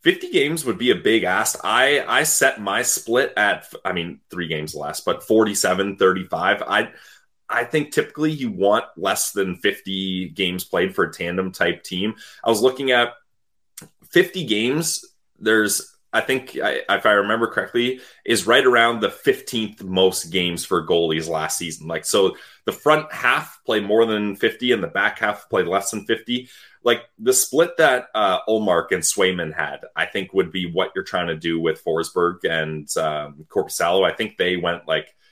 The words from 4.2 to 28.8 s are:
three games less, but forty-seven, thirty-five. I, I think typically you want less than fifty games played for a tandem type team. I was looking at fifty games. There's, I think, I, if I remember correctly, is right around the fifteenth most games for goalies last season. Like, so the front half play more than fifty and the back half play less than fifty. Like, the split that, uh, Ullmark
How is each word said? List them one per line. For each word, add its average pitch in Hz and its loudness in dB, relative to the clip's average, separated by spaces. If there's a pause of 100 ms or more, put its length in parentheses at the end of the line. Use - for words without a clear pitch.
three 87 -6
games 78 -6
less, 73 -8
but - -4
forty-seven, 101 2
thirty-five. 92 2
I, 107 -2 (560)
I 120 -2
think 147 -2
typically - 0
you 135 -4
want 101 2 (120)
less 95 -2
than 95 -2
fifty 95 -4
games 90 -4
played 92 -2
for 95 2
a 80 -8
tandem 90 -4
type 87 -2
team. 98 -4 (300)
I 113 2
was 107 2
looking 131 2
at 120 2 (960)
fifty 247 2
games. 123 -2 (340)
There's, 107 2 (200)
I 110 0
think, 131 -4
I, 73 -2
if 98 0
I 107 6
remember 107 2
correctly, 120 -2 (240)
is 104 0
right 127 6
around 120 4
the 101 0
fifteenth - -2
most 92 2
games 87 -2
for 82 -2
goalies 80 0
last 80 -4
season. 78 -10
Like, 82 -6
so 95 2 (280)
the 104 -4
front 151 0
half 135 -2
play 110 0
more 104 4
than 104 -2
fifty 123 0
and 107 0
the 82 -6
back 101 -2
half 104 -4
play 98 0
less 92 -2
than 101 -8
fifty. 123 -4 (340)
Like, 120 2 (160)
the 123 2
split 165 2
that, 135 4
uh, 98 2
Ullmark 98 2